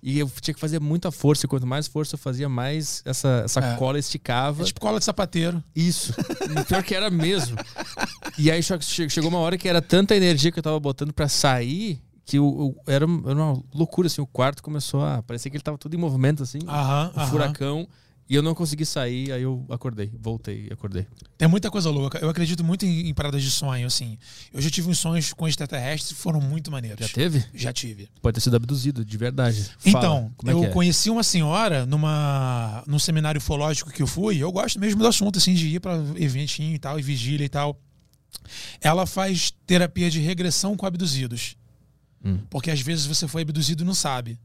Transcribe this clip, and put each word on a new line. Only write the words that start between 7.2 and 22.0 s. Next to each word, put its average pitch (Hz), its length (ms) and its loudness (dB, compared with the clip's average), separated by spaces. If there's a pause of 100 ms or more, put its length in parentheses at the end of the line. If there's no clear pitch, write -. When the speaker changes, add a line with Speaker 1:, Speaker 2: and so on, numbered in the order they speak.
Speaker 1:
E 151 140 4
aí 165 100 2
che-, 180 200 0
che-, 160 280 -2
chegou 160 220 0
uma 180 80 0
hora 170 180 0
que 185 120 -4
era 170 120 4
tanta 196 360 6
energia 170 340 6
que 170 80 -6
eu 165 60 -4
tava 156 160 0
botando 143 320 -2
pra 151 160 0
sair 139 760 0 (220)
que - 140 0
eu, 143 360 2 (120)
eu, 147 60 0
era, 139 120 4
era 160 320 0
uma 147 260 0 (100)
loucura, 165 360 2
assim. - 120 -4
O 139 60 -4
quarto 131 380 -2
começou 147 400 -2
a, 139 180 -2
parecia 117 260 -8
que 139 80 -10
ele 143 60 -8
tava 151 160 -6
tudo 151 160 -10
em 175 40 -2
movimento, 147 440 2
assim. 131 240 -6
Speaker 2:
Aham, 147 480 0
Speaker 1:
Um - 60 -2
Speaker 2:
aham. 143 100 0
Speaker 1:
furacão. 147 580 -2 (380)
E 127 80 -2
eu 143 80 6
não 160 120 2
consegui 151 320 -2
sair, 131 460 -2
aí 127 100 -2
eu 131 260 -2
acordei, 117 500 -6
voltei 110 520 -6
e - 20 -10
acordei. 104 340 -6 (300)
Speaker 2:
Tem 160 100 4
muita 196 240 4
coisa 175 200 0
louca. 139 300 -2